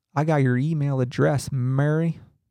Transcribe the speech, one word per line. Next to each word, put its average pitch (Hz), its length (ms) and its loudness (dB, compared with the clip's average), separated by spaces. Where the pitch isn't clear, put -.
I 143 120 0
got 151 180 2
your 127 160 2
email 143 420 0
address, 135 520 0
Mary. 147 640 0